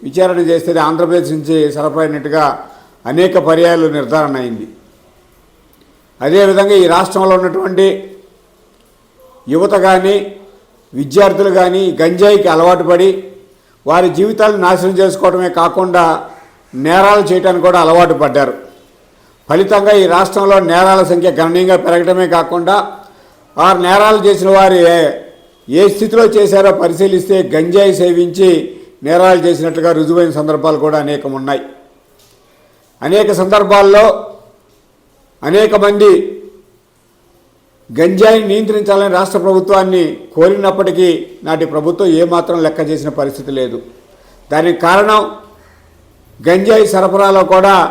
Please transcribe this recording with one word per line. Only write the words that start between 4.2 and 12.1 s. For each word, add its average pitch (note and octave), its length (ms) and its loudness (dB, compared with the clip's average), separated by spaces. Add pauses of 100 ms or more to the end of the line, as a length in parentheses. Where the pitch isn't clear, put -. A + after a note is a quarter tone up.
అయింది. A2+ 240 -10 (1500)
అదేవిధంగా G3 640 2
ఈ - 100 2
రాష్ట్రంలో F#3+ 440 0
ఉన్నటువంటి F#3 480 -2 (1700)
యువత G3 200 0 (120)
కానీ, F#3+ 300 2 (760)
విద్యార్థులు F#3 580 0 (100)
కానీ F3+ 220 0 (180)
గంజాయికి F#3+ 540 2